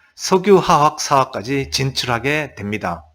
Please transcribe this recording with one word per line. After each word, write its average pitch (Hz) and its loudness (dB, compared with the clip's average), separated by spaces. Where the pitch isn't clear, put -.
석유화학 180 4
사업까지 131 -2
진출하게 135 -4
됩니다. 98 -6